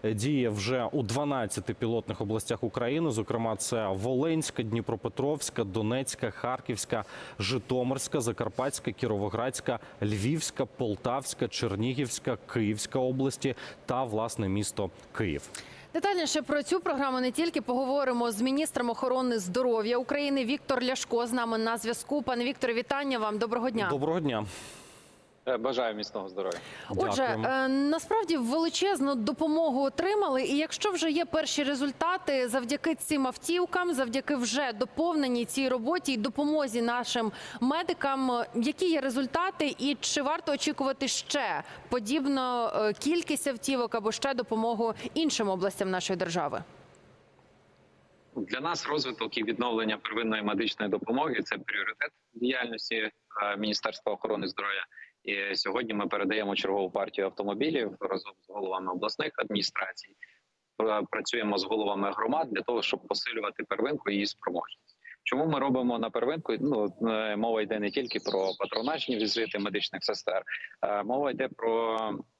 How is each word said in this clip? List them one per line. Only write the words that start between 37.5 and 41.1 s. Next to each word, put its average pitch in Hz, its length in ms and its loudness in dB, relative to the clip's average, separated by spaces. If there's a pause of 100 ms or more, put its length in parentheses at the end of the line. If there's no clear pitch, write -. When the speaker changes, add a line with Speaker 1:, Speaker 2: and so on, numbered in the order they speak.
Speaker 2:
медикам, 269 840 2 (100)
які 294 360 0
є 320 100 2
результати 277 760 0
і 269 220 0
чи - 220 0
варто 302 300 0
очікувати 277 560 0
ще 202 540 0 (260)